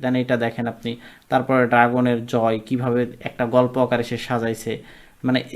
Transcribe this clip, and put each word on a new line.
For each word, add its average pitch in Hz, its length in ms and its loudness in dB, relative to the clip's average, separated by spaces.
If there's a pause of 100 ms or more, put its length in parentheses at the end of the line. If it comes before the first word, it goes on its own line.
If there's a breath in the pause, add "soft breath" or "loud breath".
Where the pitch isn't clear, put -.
then 127 120 0 (100)
এটা 123 120 0 (100)
দেখেন 117 280 -4
আপনি। 117 180 -8 (400 loud breath)
তারপরে 131 300 4 (100)
ড্রাগনের 120 480 4 (140)
জয়, 113 240 2 (100)
কিভাবে 123 340 -2 (280)
একটা - 140 -4 (120)
গল্প 127 280 4
আকারে 120 260 0
সে 120 80 -4 (100)
সাজাইছে, 113 460 -4 (540 loud breath)
মানে 127 120 2 (160)